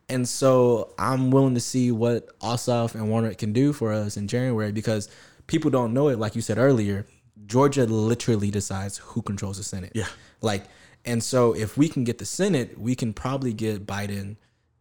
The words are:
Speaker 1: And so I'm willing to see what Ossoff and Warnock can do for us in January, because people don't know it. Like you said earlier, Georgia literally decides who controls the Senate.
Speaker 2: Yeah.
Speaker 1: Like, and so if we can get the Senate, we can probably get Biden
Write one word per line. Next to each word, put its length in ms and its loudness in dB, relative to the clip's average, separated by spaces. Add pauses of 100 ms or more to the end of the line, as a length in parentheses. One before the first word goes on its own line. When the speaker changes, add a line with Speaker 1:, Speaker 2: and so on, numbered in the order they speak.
Speaker 1:
And 180 -2
so 720 4
I'm 340 0
willing 240 6
to 40 0
see 320 0
what 480 0
Ossoff 560 -2
and 140 -4
Warnock 280 0
can 160 -4
do 200 4
for 180 -2
us 260 -4
in 100 -4
January, 440 0
because 380 -2 (380)
people 220 0
don't 240 2
know 160 4
it. 100 2
Like 160 -2
you 60 -2
said 160 -2
earlier, 480 2 (400)
Georgia 400 4
literally 680 0
decides 460 -6
who 240 -8
controls 360 -6
the 60 -12
Senate. 300 -10
Speaker 2:
Yeah. 140 -4 (340)
Speaker 1:
Like, 220 -2 (400)
and 200 -2
so 300 4
if 240 -4
we 120 4
can 140 -2
get 140 -2
the 80 -12
Senate, 540 -2
we 160 -2
can 180 -4
probably 400 -4
get 320 -4
Biden 520 -8 (440)